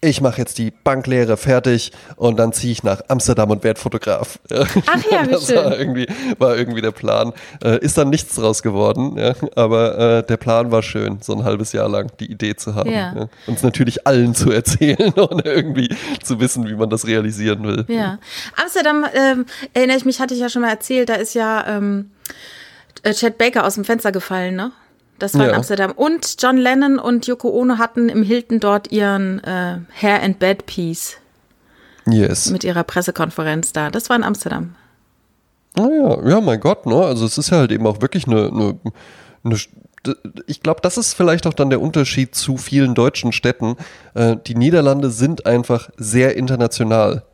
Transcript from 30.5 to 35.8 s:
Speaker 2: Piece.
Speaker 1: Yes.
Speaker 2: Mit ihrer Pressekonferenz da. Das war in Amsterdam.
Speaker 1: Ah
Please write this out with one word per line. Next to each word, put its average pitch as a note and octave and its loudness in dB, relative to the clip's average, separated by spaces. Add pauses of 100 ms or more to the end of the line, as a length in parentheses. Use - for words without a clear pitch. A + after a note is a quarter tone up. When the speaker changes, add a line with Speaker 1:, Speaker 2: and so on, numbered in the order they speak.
Speaker 2:
Piece. - -8 (920)
Speaker 1:
Yes. A2 2
Speaker 2:
Mit F#3 -2
ihrer F3 -2
Pressekonferenz E3 -4
da. D3+ -4
Das - -6
war B3 2
in A3+ 0
Amsterdam. F3 -6 (1040)
Speaker 1:
Ah G#3 2 (100)